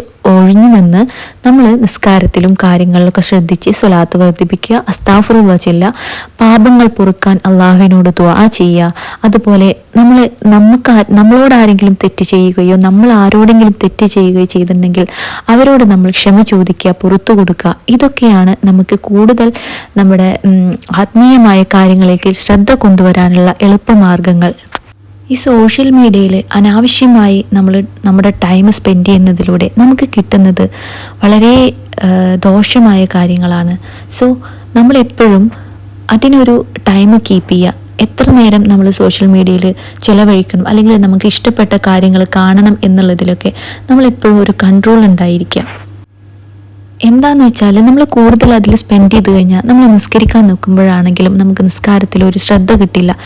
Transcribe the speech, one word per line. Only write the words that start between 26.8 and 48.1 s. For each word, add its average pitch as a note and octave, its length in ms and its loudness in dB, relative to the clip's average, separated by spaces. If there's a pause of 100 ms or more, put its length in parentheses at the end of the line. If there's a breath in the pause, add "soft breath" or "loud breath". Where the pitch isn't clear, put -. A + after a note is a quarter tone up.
നമ്മൾ F#3+ 300 -2 (220)
നമ്മുടെ G3 280 0 (100)
ടൈം F#3+ 280 2
സ്പെൻഡ് F#3 340 -2
ചെയ്യുന്നതിലൂടെ F3+ 720 0
നമുക്ക് C4 400 2
കിട്ടുന്നത് F#3+ 520 0 (540 loud breath)
വളരെ, A#3 500 2 (300)
ഏ, F#3 320 0
ദോഷമായ G3 680 0
കാര്യങ്ങളാണ്. F3 720 -4 (420 loud breath)
So B3+ 160 0 (400 loud breath)
നമ്മളെപ്പോഴും A#3 760 0 (600 loud breath)
അതിനൊരു B3 540 0 (220)
ടൈം G#3 340 2 (100)
കീപ്പ് F#3 180 -2
ചെയ്യുക. F3+ 240 -2 (280)
എത്ര C4 300 -2
നേരം G#3+ 380 2
നമ്മൾ G3 200 2
സോഷ്യൽ F#3+ 380 -2
മീഡിയയിൽ F#3 480 0 (260 loud breath)
ചിലവഴിക്കണം, G3 640 0
അല്ലെങ്കിൽ G#3+ 340 2
നമുക്ക് F#3+ 240 0
ഇഷ്ടപ്പെട്ട G#3+ 520 -2 (100)
കാര്യങ്ങൾ F#3+ 380 0 (100)
കാണണം G3 480 2
എന്നുള്ളതിലൊക്കെ F3+ 720 -2 (380 loud breath)
നമ്മളെപ്പോഴും B3 480 2
ഒരു G3+ 140 0 (100)
കൺട്രോൾ G3+ 420 2
ഉണ്ടായിരിക്കുക. F3+ 880 -4 (1080)
എന്താന്ന് C4+ 420 2
വെച്ചാൽ A3 400 0
നമ്മൾ C4 180 2
കൂടുതൽ A#3 500 0